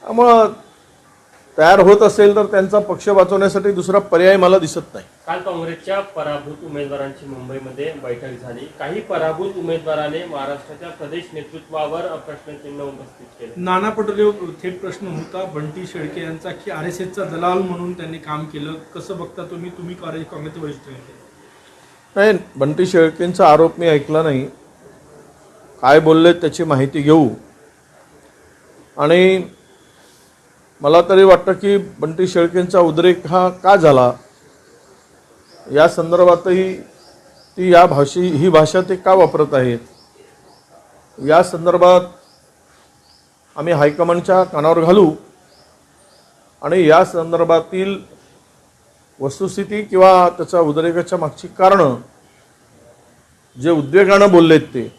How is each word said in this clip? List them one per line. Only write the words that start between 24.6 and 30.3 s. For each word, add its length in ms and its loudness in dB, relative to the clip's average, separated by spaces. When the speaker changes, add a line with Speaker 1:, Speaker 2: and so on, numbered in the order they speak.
Speaker 1:
काय 180 6
बोलले 340 4
त्याची 300 -4
माहिती 380 -2
घेऊ. 280 4
आणि 460 2